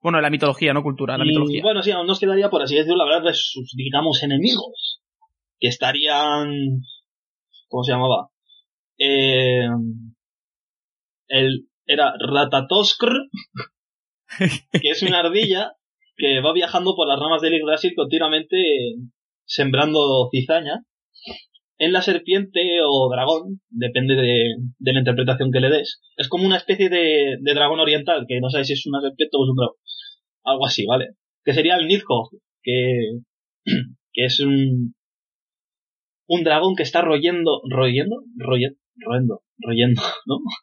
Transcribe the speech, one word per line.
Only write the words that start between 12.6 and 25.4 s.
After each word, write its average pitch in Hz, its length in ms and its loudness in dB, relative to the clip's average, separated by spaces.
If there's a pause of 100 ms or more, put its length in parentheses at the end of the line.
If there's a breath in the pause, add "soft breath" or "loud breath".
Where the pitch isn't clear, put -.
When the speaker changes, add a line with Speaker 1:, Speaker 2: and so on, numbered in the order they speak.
Speaker 1:
<laughs> - 540 -2
Speaker 2:
que 147 80 2
es - 140 -2
una 180 160 2
ardilla 190 540 0 (440)
que 135 240 2
va 156 120 0
viajando 180 420 0
por 165 120 0
las 139 120 0
ramas 151 220 0
del 160 120 0
Yggdrasil 156 420 0
continuamente, 156 640 -2
eh, 131 360 0 (500)
sembrando 139 840 0
cizaña. 156 520 -2 (960 loud breath)
En 165 160 2
la 185 100 0
serpiente 180 580 0 (260)
o 131 240 2
dragón, 165 480 -2 (100)
depende 123 440 -2
de, 123 300 2 (340)
de 131 160 0
la 135 60 4
interpretación 131 520 0